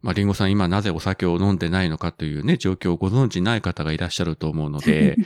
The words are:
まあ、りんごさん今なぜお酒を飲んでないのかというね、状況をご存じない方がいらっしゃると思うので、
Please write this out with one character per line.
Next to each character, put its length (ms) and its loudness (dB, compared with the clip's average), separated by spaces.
ま 100 -6
あ、 20 0
り 120 2
ん 40 2
ご 60 2
さ 100 0
ん 80 2
今 160 2
な 140 2
ぜ 80 0
お 100 -4
酒 240 -2
を 140 2
飲 140 4
ん 60 0
で 120 -2
な 120 2
い 60 0
の 80 -2
か 160 -4
と 140 -8
い 120 -4
う 60 -6
ね、 140 2
状 160 0
況 180 -2
を 40 2
ご 120 -2
存 200 2
じ 120 -4
な 160 0
い 60 -4
方 220 -4
が 80 -2
い 60 -2
ら 100 -4
っ 20 -6
し 100 -6
ゃ 40 0
る 120 -2
と 140 -4
思 160 -4
う 40 -6
の 100 -6
で、 460 2